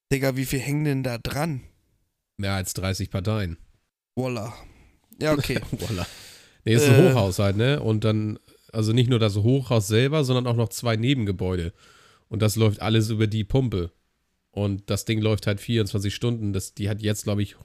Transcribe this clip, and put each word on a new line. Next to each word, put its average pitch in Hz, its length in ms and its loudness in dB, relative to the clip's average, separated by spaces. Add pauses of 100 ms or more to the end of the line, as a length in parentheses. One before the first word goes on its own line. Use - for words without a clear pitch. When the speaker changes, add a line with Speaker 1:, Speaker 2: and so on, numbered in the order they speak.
(140)
Speaker 1:
Digga, 135 240 0
wie 135 80 -4
viel 131 140 -4
hängen 143 260 -2
denn 139 180 -2
da 120 140 -4
dran? 135 440 -6 (760)
Speaker 2:
Mehr 98 160 -4
als 95 200 -4
dreißig 95 360 -4
Parteien. 98 480 -4 (580)
Speaker 1:
Voila. 120 380 -6 (680)
Ja, 151 140 0
okay. 139 320 -2
Speaker 2:
<laughs> - 60 -14
Voila. 90 340 -4 (580)
Nee, 110 120 2
ist 147 120 6
ein 131 60 8 (140)
Speaker 1:
Äh. - 40 6
Speaker 2:
Hochhaus 98 280 2
halt, 98 180 2
ne? 135 240 2
Und 110 240 0
dann, 107 340 -2 (320)
also 110 220 0
nicht 120 160 4
nur 123 100 4
das 107 160 2
Hochhaus 117 520 2
selber, 135 360 2
sondern 127 240 0
auch 120 80 0
noch 117 140 0
zwei 117 260 -2
Nebengebäude. 98 800 -2 (560)
Und 104 120 -6
das 104 140 2
läuft 110 260 2
alles 110 280 2
über 110 180 0
die 107 160 -4
Pumpe. 104 480 -2 (640)
Und 101 360 -4
das 101 160 -4
Ding 110 160 0
läuft 107 260 0
halt 104 140 0
vierundzwanzig 101 520 -2
Stunden. 113 380 -2
Das, 98 240 -6
die 101 140 -4
hat 107 120 -4
jetzt, 107 220 -2
glaub 104 160 -2
ich, 101 260 -4